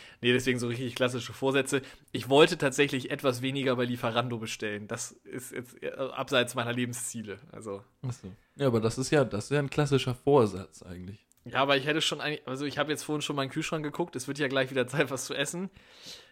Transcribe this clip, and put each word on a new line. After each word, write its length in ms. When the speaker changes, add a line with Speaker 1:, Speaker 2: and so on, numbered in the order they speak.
Speaker 1:
Nee, 120
deswegen 260
so 100
richtig 260
klassische 380
Vorsätze. 500
Ich 160
wollte 300
tatsächlich 520
etwas 320
weniger 340
bei 80
Lieferando 540
bestellen. 500
Das 240
ist 400
jetzt, 300
äh, 100
abseits 640
meiner 180
Lebensziele, 680
also. 300
Speaker 2:
Ach 60
so. 160
Ja, 100
aber 140
das 180
ist 120
ja, 140
das 200
ist 60
ja 80
ein 120
klassischer 440
Vorsatz 680
eigentlich. 440
Speaker 1:
Ja, 140
aber 160
ich 100
hätte 140
schon 200
eigentlich, 280
also 160
ich 140
habe 120
jetzt 120
vorhin 200
schon 140
mal 60
in 60
den 60
Kühlschrank 300
geguckt, 320
es 120
wird 100
ja 100
gleich 220
wieder 160
Zeit, 240
was 160
zu 80
essen. 340